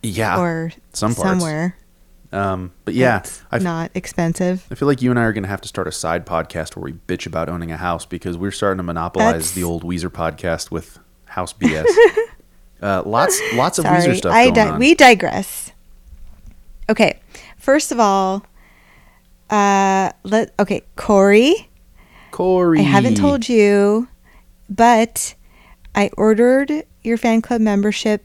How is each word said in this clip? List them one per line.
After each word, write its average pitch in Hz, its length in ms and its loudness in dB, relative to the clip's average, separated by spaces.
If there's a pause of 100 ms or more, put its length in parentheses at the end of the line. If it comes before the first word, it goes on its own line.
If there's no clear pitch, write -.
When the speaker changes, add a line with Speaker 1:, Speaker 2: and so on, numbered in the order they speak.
Speaker 1:
Yeah, 113 380 -2
Speaker 2:
Or 165 320 -4 (220)
Speaker 1:
some 113 200 -4
parts. 180 160 -4
Speaker 2:
somewhere. 170 460 -4 (560)
Speaker 1:
Um, 95 400 -4 (120)
but - 100 -6
yeah, 123 240 2
Speaker 2:
That's - 240 -12 (100)
Speaker 1:
I 165 40 -4
f- 190 60 -2
Speaker 2:
not 165 320 -6
expensive. 180 760 -4
Speaker 1:
I - 40 -8
feel 139 140 -2
like 131 140 0
you 123 80 2
and 123 80 0
I 120 40 0
are 110 100 0
gonna 98 160 -6
have 98 120 -8
to - 80 -16
start 90 180 -6
a 78 60 -8
side 85 340 -6
podcast 80 500 -6
where 92 60 -12
we 69 120 -10
bitch - 320 -8
about 80 220 -6
owning 85 220 -8
a 80 60 -10
house 85 300 -6
because 87 300 -10
we're 98 140 -6
starting 95 280 -4
to 92 40 -8
monopolize 85 520 -2
Speaker 2:
That's 80 180 -6
Speaker 1:
the 92 120 -6
old 85 200 -6
Weezer 87 260 -6
podcast 82 600 -6
with - 280 -12 (280)
house - 260 -10
B - 220 -2
S. 78 120 -2
Speaker 2:
<laughs> 440 420 4 (540)
Speaker 1:
Uh, 95 240 -2
lots, 113 340 0 (140)
lots 135 240 0
of 165 60 -2
Speaker 2:
Sorry, - 180 2
Speaker 1:
Weezer 175 140 2
stuff - 180 -2
Speaker 2:
I 233 160 6
Speaker 1:
going 220 40 -4
Speaker 2:
di-, 220 140 2
Speaker 1:
on. 156 100 -4
Speaker 2:
we 285 160 4
digress. - 760 2 (1160)
Okay, 220 280 2 (380)
first 294 360 0
of 233 80 -4
all, 196 440 0 (1040)
uh, 196 600 2 (140)
let, 220 360 -2
okay, 202 220 -2 (140)
Corey. 214 760 4 (600)
Speaker 1:
Corey. 180 500 2
Speaker 2:
I - 20 6
haven't 143 340 4
told 285 320 2
you, 208 600 4 (600)
but 233 680 2 (600)
I 202 240 0
ordered 254 680 2 (180)
your 226 140 -2
fan 226 240 2
club 226 220 -2
membership 214 640 0